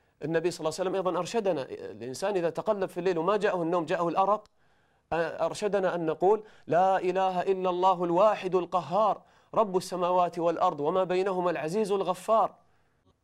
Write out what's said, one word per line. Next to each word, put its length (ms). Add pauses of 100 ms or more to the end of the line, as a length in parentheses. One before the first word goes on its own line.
(240)
النبي 280
صلى 80
الله 200
عليه 100
وسلم 60
أيضا 240
أرشدنا، 500
الإنسان 680
إذا 140
تقلب 400
في 100
الليل 180
وما 200
جاءه 240
النوم، 240
جاءه 240
الأرق، 380 (680)
أرشدنا 840
أن 100
نقول: 380 (240)
"لا 300
إله 440
إلا 280
الله 340
الواحد 520
القهار، 680 (320)
رب 240
السماوات 600
والأرض 400
وما 240
بينهما 480
العزيز 400
الغفار". 640 (680)